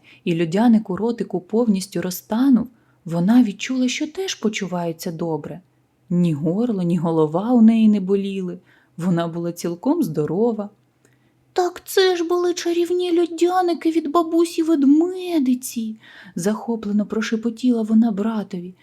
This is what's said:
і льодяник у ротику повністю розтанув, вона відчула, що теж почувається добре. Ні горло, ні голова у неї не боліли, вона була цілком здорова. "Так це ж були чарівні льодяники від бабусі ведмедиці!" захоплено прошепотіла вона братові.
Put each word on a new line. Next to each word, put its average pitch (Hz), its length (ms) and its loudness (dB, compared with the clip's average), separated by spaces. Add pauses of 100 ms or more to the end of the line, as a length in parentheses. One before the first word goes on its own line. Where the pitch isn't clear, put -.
(240)
і 170 180 -2
льодяник 214 480 2
у 185 60 -4
ротику 196 440 -4
повністю 202 640 -2
розтанув, 220 640 0 (380)
вона 180 380 4
відчула, 254 440 -2
що 302 200 -4
теж 381 280 -8
почувається 175 760 -4
добре. 165 500 -6 (480)
Ні 175 240 2
горло, 185 500 -2
ні 175 140 0
голова 165 560 0
у 240 80 6
неї 220 280 8
не 208 100 4
боліли, 190 600 -2 (380)
вона 170 300 0
була 170 240 -6
цілком 185 520 -2
здорова. 196 680 -2 (840)
"Так 359 320 -2
це 370 300 2
ж 349 80 -2
були 349 300 0
чарівні 349 680 -2
льодяники 349 720 0
від 320 200 -2
бабусі 330 520 0
ведмедиці!" 294 1300 2 (400)
захоплено 208 720 -2
прошепотіла 226 760 -2
вона 220 300 4
братові. 196 720 -4